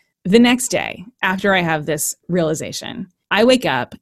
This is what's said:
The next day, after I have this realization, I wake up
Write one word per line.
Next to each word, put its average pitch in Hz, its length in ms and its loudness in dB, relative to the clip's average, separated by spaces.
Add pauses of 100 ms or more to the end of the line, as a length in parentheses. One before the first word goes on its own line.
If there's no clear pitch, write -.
(240)
The 196 160 4
next 240 300 4
day, 85 360 -6 (160)
after 190 320 0
I 185 80 2
have 160 240 -2
this 151 300 -4 (120)
realization, 160 800 -4 (240)
I 196 120 2
wake 254 220 4
up 131 360 -4